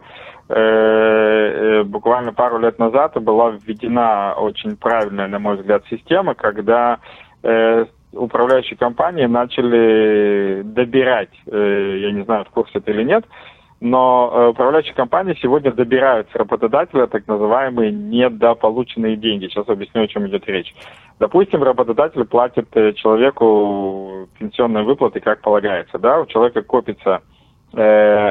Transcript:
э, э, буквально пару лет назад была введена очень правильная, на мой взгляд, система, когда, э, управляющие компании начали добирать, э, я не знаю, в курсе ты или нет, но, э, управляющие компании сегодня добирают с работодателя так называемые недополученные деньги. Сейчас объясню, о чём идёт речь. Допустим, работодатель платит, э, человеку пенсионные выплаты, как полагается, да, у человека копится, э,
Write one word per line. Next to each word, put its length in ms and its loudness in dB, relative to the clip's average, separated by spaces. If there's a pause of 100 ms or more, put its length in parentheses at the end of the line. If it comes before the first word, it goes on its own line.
(480)
э, 60 -4
э, 1300 2
буквально 480 -2
пару 260 0
лет 200 0
назад 440 0
была 280 2
введена 880 -2
очень 400 -6
правильная, 500 -2
на 100 -6
мой 200 -4
взгляд, 320 0
система, 440 -2
когда, 640 0 (420)
э, 420 2 (280)
управляющие 680 0
компании 480 0
начали 1400 2
добирать, 640 0 (180)
э, 540 -2
я 120 -4
не 120 -6
знаю, 220 -2
в 40 -20
курсе 300 -4
ты 120 -4
или 120 -2
нет, 220 0 (540)
но, 540 2
э, 140 4
управляющие 460 0
компании 460 -2
сегодня 300 0
добирают 600 0
с 20 -4
работодателя 720 0
так 220 -6
называемые 640 0
недополученные 1200 0
деньги. 300 -4
Сейчас 220 -6
объясню, 340 -2
о 60 -2
чём 180 -6
идёт 220 -6
речь. 260 -6 (460)
Допустим, 420 0
работодатель 600 0
платит, 500 0
э, 200 4
человеку 1300 0 (120)
пенсионные 460 -2
выплаты, 360 -2
как 220 -2
полагается, 560 -2
да, 220 2
у 60 -4
человека 360 0
копится, 580 -2 (520)
э, 580 4